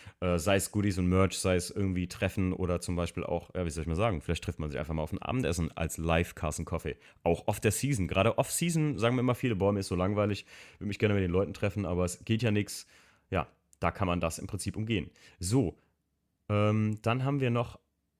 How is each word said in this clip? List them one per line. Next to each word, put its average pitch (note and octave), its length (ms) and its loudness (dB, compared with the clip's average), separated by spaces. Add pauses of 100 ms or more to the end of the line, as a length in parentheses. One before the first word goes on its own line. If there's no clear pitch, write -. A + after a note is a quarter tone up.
(200)
Äh, F2 180 2
sei G2 180 4
es F#2+ 140 0
Goodies G2+ 280 2
und F2+ 100 4
Merch, F#2 300 4
sei F#2 180 2
es F2 140 -2
irgendwie F#2 360 -2
Treffen F#2 460 0
oder F2 280 -2
zum F2 160 -4
Beispiel E2+ 280 -2
auch, - 300 -4
ja, F2+ 100 -2
wie E2 60 -2
soll D#2 120 -4
ich D#2 60 -4
mal D#2+ 80 0
sagen, G#2 240 0
vielleicht - 240 -4
trifft - 140 -6
man D#2 120 -4
sich C2 80 -6
einfach D#2+ 140 -4
mal D#2 100 -2
auf D#2 100 -6
ein - 100 -6
Abendessen - 520 0
als E2 220 -4
Live E2 380 0
Carson D#2+ 320 -4
Coffee. E2 300 -6 (260)
Auch E2+ 260 2
off G#2 120 -2
der G#2+ 120 2
Season, A#2+ 360 0
gerade G2 280 2
Off-Season D#3 640 0
sagen A#2 160 2
mir B2+ 60 2
immer B2 140 2
viele, A#2 220 0
"Boah, G2 160 4
mir G2 80 0
ist - 80 -6
so F#2+ 80 -2
langweilig, G2+ 480 0 (320)
würde G2 120 -8
mich G2+ 100 -4
gerne G#2 160 4
mit G2+ 80 2
den F2+ 80 2
Leuten F#2+ 240 2
treffen, G2+ 320 -2
aber F2+ 180 0
es F2 220 -4
geht A2+ 160 0
ja A#2 80 2
nix." - 360 -2 (440)
Ja, F2 180 -2 (300)
da E2+ 120 2
kann F#2+ 160 0
man F2 140 2
das E2 180 -2
im - 80 -10
Prinzip - 300 -6
umgehen. G#2+ 340 -2 (280)
So, G2 400 0 (720)
ähm, G#2+ 500 2
dann B2+ 240 -2
haben C#3 160 0
wir B2+ 100 2
noch A#2+ 280 -2 (400)